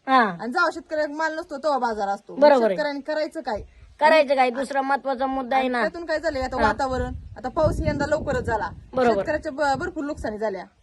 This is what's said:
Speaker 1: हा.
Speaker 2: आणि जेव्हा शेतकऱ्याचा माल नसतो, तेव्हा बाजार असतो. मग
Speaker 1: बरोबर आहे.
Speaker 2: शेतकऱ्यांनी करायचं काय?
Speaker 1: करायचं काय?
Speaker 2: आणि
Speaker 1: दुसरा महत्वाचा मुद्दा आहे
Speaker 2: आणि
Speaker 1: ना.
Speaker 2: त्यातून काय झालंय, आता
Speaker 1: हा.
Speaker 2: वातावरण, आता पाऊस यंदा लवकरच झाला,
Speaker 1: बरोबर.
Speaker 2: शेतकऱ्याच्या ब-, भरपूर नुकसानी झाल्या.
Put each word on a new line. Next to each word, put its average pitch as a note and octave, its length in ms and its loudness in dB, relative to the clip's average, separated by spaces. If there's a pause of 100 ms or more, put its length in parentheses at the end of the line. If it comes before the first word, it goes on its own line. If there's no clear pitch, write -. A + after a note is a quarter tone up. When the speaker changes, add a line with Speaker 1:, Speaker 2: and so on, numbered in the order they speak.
Speaker 1:
हा. C4 160 6
Speaker 2:
आणि G3+ 280 -4
जेव्हा E4+ 220 2
शेतकऱ्याचा D4+ 400 -4
माल D#4 240 -2
नसतो, D#4+ 200 -8
तेव्हा C#4 220 0
बाजार G#3+ 280 -2
असतो. G3 280 -6
मग C4 40 -6
Speaker 1:
बरोबर C4+ 260 8
आहे. G#3 40 4
Speaker 2:
शेतकऱ्यांनी C#4+ 320 -2
करायचं D4+ 400 -4
काय? A3 200 -6 (380)
Speaker 1:
करायचं D4+ 360 6
काय? B3+ 120 4
Speaker 2:
आणि - 20 0
Speaker 1:
दुसरा C4+ 320 -2
महत्वाचा C4+ 440 0
मुद्दा C4+ 300 -2
आहे C4 100 2
Speaker 2:
आणि B3+ 80 -2
Speaker 1:
ना. A#3+ 80 0
Speaker 2:
त्यातून E4+ 240 -4
काय D#4 140 -2
झालंय, D4 220 -4
आता B3+ 160 -4
Speaker 1:
हा. A#3 100 4
Speaker 2:
वातावरण, B3+ 460 -2 (240)
आता A#3+ 120 -8
पाऊस D#4+ 300 2
यंदा D4 260 -2
लवकरच C#4+ 380 -2
झाला, G#3+ 260 -2 (240)
Speaker 1:
बरोबर. A#3+ 220 4
Speaker 2:
शेतकऱ्याच्या G3+ 360 -2
ब-, C#4 280 0
भरपूर E4+ 260 -6
नुकसानी C#4 320 -6
झाल्या. G3 260 -4 (200)